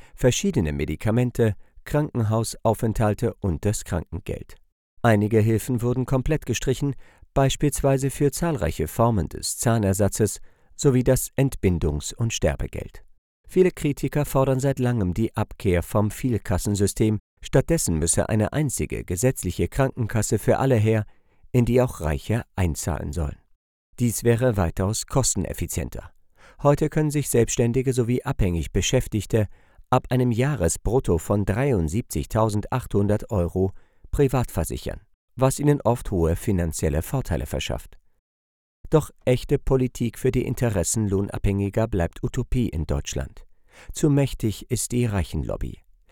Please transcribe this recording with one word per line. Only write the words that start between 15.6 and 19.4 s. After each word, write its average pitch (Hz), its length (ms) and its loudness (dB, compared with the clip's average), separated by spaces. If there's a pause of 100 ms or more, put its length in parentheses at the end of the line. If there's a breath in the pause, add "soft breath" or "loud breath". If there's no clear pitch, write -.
vom 104 300 0
Vielkassensystem. 107 1080 0 (220)
Stattdessen 135 580 0
müsse - 280 0
eine 107 240 0
einzige 120 540 -4
gesetzliche 92 640 -2